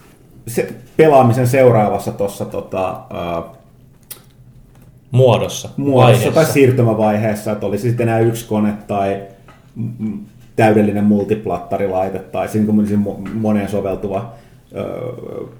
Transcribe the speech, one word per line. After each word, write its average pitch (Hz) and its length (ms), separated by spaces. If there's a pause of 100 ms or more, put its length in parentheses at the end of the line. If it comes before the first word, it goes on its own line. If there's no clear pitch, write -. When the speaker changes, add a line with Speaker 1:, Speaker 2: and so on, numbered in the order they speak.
(460)
Speaker 1:
se, - 220 (280)
pelaamisen 131 500
seuraavassa 110 680
tossa, 101 320
tota, 92 560 (100)
ää, 85 320 (1700)
Speaker 2:
Muodossa, 117 680
Speaker 1:
muodossa 139 280
Speaker 2:
vaiheessa. 104 300
Speaker 1:
tai 160 100
siirtymävaiheessa, 110 1080
että 104 140
olisi 104 220
sitten 117 200
enää 113 120
yksi 113 280
kone 104 260 (120)
tai 98 360 (540)
m-, 117 320
m-, 101 100 (380)
täydellinen 104 480
multiplattarilaite 98 1120
tai 92 300
siinä 107 180
kumminkin 104 380
mo-, 95 300
moneen 107 340
soveltuva, 95 640 (440)
ö, 98 80 (760)